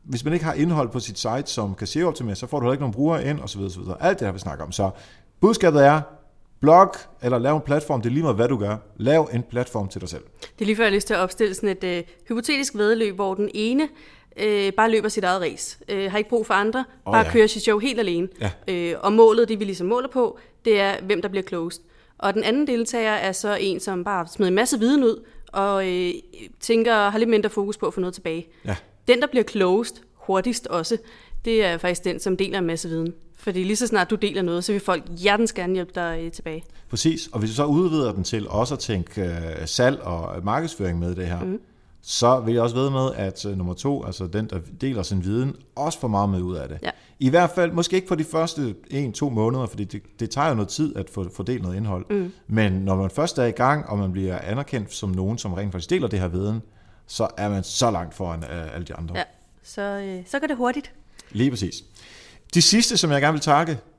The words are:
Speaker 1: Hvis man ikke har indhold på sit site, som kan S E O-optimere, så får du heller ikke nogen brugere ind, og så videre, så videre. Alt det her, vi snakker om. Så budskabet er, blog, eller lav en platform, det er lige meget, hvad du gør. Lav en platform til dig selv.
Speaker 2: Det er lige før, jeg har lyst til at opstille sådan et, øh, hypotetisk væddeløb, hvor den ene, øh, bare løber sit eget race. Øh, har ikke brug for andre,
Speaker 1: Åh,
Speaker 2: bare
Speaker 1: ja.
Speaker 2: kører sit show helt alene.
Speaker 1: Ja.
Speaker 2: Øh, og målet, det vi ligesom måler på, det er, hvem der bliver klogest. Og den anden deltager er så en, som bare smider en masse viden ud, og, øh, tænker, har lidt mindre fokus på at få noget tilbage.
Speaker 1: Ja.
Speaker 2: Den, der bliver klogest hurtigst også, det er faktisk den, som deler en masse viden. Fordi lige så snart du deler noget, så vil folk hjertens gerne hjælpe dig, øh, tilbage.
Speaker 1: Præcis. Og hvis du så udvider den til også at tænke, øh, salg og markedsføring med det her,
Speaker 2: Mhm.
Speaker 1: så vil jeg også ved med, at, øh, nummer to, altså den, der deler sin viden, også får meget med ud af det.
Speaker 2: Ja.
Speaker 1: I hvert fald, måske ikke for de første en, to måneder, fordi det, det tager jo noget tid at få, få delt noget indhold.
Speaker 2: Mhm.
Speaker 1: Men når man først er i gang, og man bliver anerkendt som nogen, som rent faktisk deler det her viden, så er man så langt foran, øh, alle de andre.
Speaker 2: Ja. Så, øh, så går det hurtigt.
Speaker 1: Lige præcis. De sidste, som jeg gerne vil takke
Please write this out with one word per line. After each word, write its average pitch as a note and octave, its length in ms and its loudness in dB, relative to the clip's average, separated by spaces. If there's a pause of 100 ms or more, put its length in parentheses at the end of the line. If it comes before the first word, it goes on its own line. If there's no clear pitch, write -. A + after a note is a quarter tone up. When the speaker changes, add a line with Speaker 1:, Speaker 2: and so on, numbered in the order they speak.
Speaker 1:
Hvis B2 200 -6
man D3+ 100 0
ikke D#3+ 120 0
har D#3+ 80 -2
indhold D3+ 360 2
på B2 100 -4
sit A2 200 -8
site, B2 260 -2
som G2+ 300 -4
kan G2+ 120 -8
S - 80 -8
E D#3+ 80 2
O-optimere, B2 320 -2
så B2 120 -10
får D3 120 -2
du B2 60 0
heller B2+ 80 4
ikke C3 80 -2
nogen A#2+ 120 -2
brugere D3 320 0
ind, D3 140 -2
og - 100 -10
så G2 80 -10
videre, G2 140 -6
så F2 80 -12
videre. F2+ 240 -8
Alt F#3+ 160 2
det A2 80 -2
her, F#2 60 -2
vi F#2+ 60 -8
snakker D#2 260 -8
om. E2+ 60 -12
Så F#2+ 180 0 (520)
budskabet E3+ 440 6
er, D3+ 160 8 (600)
blog, F3 300 10 (300)
eller B2 180 2
lav C#3 160 4
en D3+ 60 0
platform, C#3+ 400 0
det A#2+ 80 0
er B2 40 0
lige D#3+ 100 2
meget, C3 120 2
hvad A#2 120 4
du C3 100 0
gør. G#2 200 -2 (200)
Lav D3 360 4
en A#2+ 160 -2
platform A2+ 380 -4
til F#2 140 -10
dig F2 80 -10
selv. D#2 120 -12 (200)
Speaker 2:
Det - 200 -14
er G#3 40 -2
lige G#3+ 100 2
før, A3+ 80 0
jeg G#3 80 4
har G3 40 2
lyst G#3 120 -2
til A3 60 0
at F3 60 2
opstille F#3 360 0
sådan G3+ 140 -2
et, F#3+ 140 -4
øh, F3 200 -4 (240)
hypotetisk C4+ 480 -2
væddeløb, G#3 400 2
hvor G3 200 -2
den G#3 180 -2
ene, B3 340 0 (500)
øh, G3+ 400 0
bare A3 140 4
løber G#3+ 180 2
sit G#3 140 -2
eget F3+ 180 2
race. - 360 -6 (120)
Øh, G3 220 -2
har G#3 60 -2
ikke G#3+ 120 -2
brug A3 160 0
for - 80 0
andre, G#3 260 2 (260)
Speaker 1:
Åh, G3 80 -2
Speaker 2:
bare A3 120 6
Speaker 1:
ja. - 60 -6
Speaker 2:
kører A3 160 8
sit G#3+ 160 -2
show G#3 160 4
helt A#3 200 -2
alene. F#3 280 0 (140)
Speaker 1:
Ja. G2+ 100 -2 (160)
Speaker 2:
Øh, F3 340 -2
og G#3 120 2
målet, A3+ 360 8
det G#3+ 100 -2
vi G#3+ 60 -2
ligesom F#3 220 -4
måler B3 260 0
på, B3 260 0 (260)
det G#3 160 6
er, G3 120 2 (120)
hvem F#3+ 160 0
der G3+ 80 -4
bliver F#3+ 140 -2
klogest. F3 380 -6 (360)
Og F#3+ 160 0
den G#3+ 100 0
anden C4+ 240 2
deltager A3+ 440 0
er F#3+ 200 0
så G#3 280 -2
en, F#3 200 -2
som F3+ 240 -4
bare F3+ 240 -2
smider F#3+ 220 0
en F#3 60 2
masse A#3+ 240 2
viden C4 240 4
ud, A3+ 200 2 (300)
og, G3 360 0
øh, F3+ 240 -2 (460)
tænker, A3+ 500 4
har G#3+ 80 -2
lidt A3+ 120 2
mindre G#3+ 200 4
fokus G#3 280 -2
på - 80 -4
at D3 80 -2
få G3+ 60 -4
noget F3+ 140 -2
tilbage. E3 340 -8 (180)
Speaker 1:
Ja. G3 100 -2 (320)
Speaker 2:
Den, B3 140 6
der D4 60 0
bliver B3+ 160 2
klogest G3+ 580 0 (140)
hurtigst F#3+ 520 -2
også, F3 300 -2 (480)
det A3 200 2
er E3+ 120 0
faktisk F3+ 260 -2
den, F3+ 160 -2
som F#3 180 0
deler G3 200 -2
en F3+ 80 -2
masse E3 240 -4
viden. E3 240 -4 (240)
Fordi F#3 260 -4
lige G3+ 120 0
så A3+ 120 -2
snart G3 220 2
du A3 60 2
deler G3 260 -2
noget, F3 220 0
så - 80 -2
vil G3+ 100 0
folk F3+ 220 -2 (140)
hjertens G3+ 360 2
gerne F#3 200 -2
hjælpe F3+ 220 -4
dig, E3 260 -4
øh, E3 100 -8
tilbage. D#3+ 320 -10 (260)
Speaker 1:
Præcis. D#3+ 380 0
Og A2+ 120 -6
hvis A2 100 0
du A2 60 -6
så D3 100 2
udvider D3+ 460 2
den F#2 120 -2
til G#2+ 260 -4
også B2 240 0
at C3 60 -6
tænke, G2 420 -4
øh, F2 100 -2 (340)
salg B2+ 360 2
og F2 420 -6
markedsføring G2+ 560 -2
med F2 160 -4
det F2+ 120 -6
her, F2 120 -4
Speaker 2:
Mhm. F#3+ 200 -6 (420)
Speaker 1:
så B2+ 380 2
vil A2+ 140 0
jeg A#2 100 2
også A#2+ 120 0
ved C3+ 140 2
med, C3 260 0
at, G2 300 -6
øh, G2 120 -4
nummer F2+ 160 -4
to, C#3 320 -4
altså F#2 220 -8
den, G#2+ 220 -4
der F#2 100 -6 (220)
deler B2+ 220 -2
sin F#2 200 -2
viden, A#2+ 320 -2 (200)
også D3 240 -4
får C3 80 -4
meget G2+ 220 0
med F#2 120 0
ud F2+ 140 -4
af C2+ 140 -8
det. D2 140 -10
Speaker 2:
Ja. - 60 -6 (300)
Speaker 1:
I C3 100 4
hvert E3+ 260 6
fald, E3+ 160 2
måske E3+ 240 0
ikke F#3 120 0
for F#3 80 0
de D#3 80 -2
første D3+ 520 -2 (140)
en, C3+ 240 -4
to D3 160 -2
måneder, A#2 360 0
fordi G#2 180 -8
det, G#2 180 -10 (180)
det A2+ 100 -4
tager D3 180 0
jo D3 60 2
noget G#2 160 -2
tid D3+ 260 -4
at G2 140 -6
få, F#2 260 -8
få G2 80 -8
delt A#2+ 200 -4
noget F2+ 140 -4
indhold. G2+ 320 -4
Speaker 2:
Mhm. G3 220 -2 (160)
Speaker 1:
Men G#2+ 240 2
når F#2+ 240 0
man F#2+ 140 0
først D#3 280 -2
er B2+ 80 2
i A2+ 60 0
gang, C#3 380 0
og G#2 80 -2
man G2 140 -2
bliver F#2 320 -4
anerkendt A2+ 500 -6
som G2+ 160 -6
nogen, F#2+ 280 -2
som G2 160 -6
rent G2 180 -6
faktisk F2 180 -8
deler E3+ 180 0
det G2 120 -2
her F#2 80 0
viden, G2+ 340 -2 (460)
så - 200 -2 (100)
er G#2 120 -2
man G2 140 -2
så - 280 0
langt F2 240 -6
foran, E2+ 280 -6
øh, D#2 320 -10
alle F2 120 -8
de - 80 -12
andre. E2 220 -8
Speaker 2:
Ja. - 60 0 (400)
Så, - 180 -12
øh, G3 460 -6
så C#4+ 120 -4
går D4+ 80 -2
det C#4+ 100 -2
hurtigt. B3 340 -2 (400)
Speaker 1:
Lige B2 180 2
præcis. G2 340 -6 (680)
De F3 80 6
sidste, A3+ 360 4
som D#3+ 140 2
jeg C#3 100 4
gerne D3+ 120 4
vil D3 80 -2
takke D#3 360 2 (220)